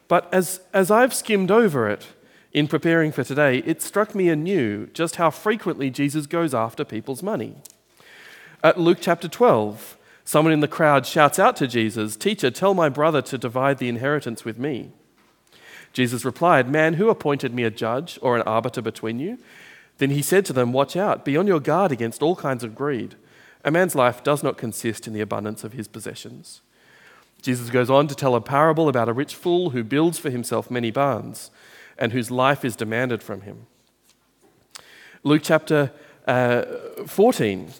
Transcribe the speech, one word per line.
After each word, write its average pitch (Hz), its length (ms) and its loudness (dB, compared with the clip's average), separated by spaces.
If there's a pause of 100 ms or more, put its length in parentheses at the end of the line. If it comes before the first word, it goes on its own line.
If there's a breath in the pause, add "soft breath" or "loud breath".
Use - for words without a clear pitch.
but - 240 0
as, 185 280 0 (140)
as 190 180 2
I've 240 220 4
skimmed 196 360 0
over 175 400 4
it - 180 -6 (460 soft breath)
in 147 140 2
preparing 165 440 2
for 139 120 -2
today, 135 420 2
it 160 160 -2
struck 208 320 -2
me 190 160 2
anew 151 640 0
just 165 220 -4
how 165 160 2
frequently 185 580 -4
Jesus 143 380 -2
goes 170 260 -2
after 117 320 -4
people's 123 380 -10
money. 139 320 -6 (1080 loud breath)
At 165 180 4
Luke 170 220 4
chapter 175 260 -2
twelve, 120 720 0 (260 soft breath)
someone 160 300 4
in 151 60 2
the 147 80 2
crowd 143 400 2
shouts 147 320 4
out 220 160 6
to 147 120 -2
Jesus, 110 480 -2
"Teacher, 196 360 -2
tell 190 240 2
my 165 140 2
brother 147 340 0
to 131 160 -6
divide 131 400 -2
the 123 100 -2
inheritance 123 560 -4
with 110 140 -10
me." 131 320 -6 (1040 loud breath)
Jesus 123 320 0
replied, 135 440 2
"Man, 156 260 2
who 208 140 2
appointed 143 460 -2
me 123 80 -2
a 113 80 0
judge 120 500 -6
or 123 140 2
an 117 80 0
arbiter 113 400 -2
between 110 340 -6
you?" 196 220 -8 (580 loud breath)
Then 139 120 2
he 143 140 0
said 190 220 2
to 156 80 -8
them, 123 200 2
"Watch 139 220 0
out, 180 280 -2
be 143 140 0
on 185 80 2
your 185 140 2
guard 156 320 0
against 117 320 -4
all 165 120 2
kinds 131 280 -4
of 110 120 -12
greed. 120 400 -6 (480 soft breath)
A - 60 0
man's 170 240 2
life 123 300 2
does 143 180 0
not 139 160 -2
consist 113 480 -6
in 113 80 -10
the 107 80 -4
abundance 107 420 -6
of 107 100 -12
his 117 140 -10
possessions." - 760 -16 (840 soft breath)
Jesus 123 260 -4
goes 123 200 2
on 139 180 6
to 139 80 -6
tell 135 180 2
a 117 80 2
parable 156 460 2
about 120 220 2
a 113 40 0
rich 135 220 -6
fool 175 360 0
who 123 120 -4
builds 151 340 0
for 143 140 -6
himself 117 400 -4
many 120 200 -2
barns 117 600 -4 (480 loud breath)
and 117 140 -2
whose 120 180 -4
life 131 340 2
is 120 100 -4
demanded 113 460 -4
from 98 200 -12
him. 107 240 -18 (1600 loud breath)
Luke 151 200 4
chapter, 156 480 2 (360 loud breath)
uh, 123 360 2 (420)
fourteen, 117 760 2